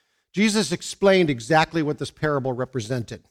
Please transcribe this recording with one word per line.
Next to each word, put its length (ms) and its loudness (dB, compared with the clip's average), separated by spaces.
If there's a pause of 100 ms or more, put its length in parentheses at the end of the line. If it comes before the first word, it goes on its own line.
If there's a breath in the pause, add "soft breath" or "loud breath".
(340)
Jesus 400 0
explained 560 2
exactly 520 0
what 180 -4
this 120 -8
parable 400 -2
represented. 800 -6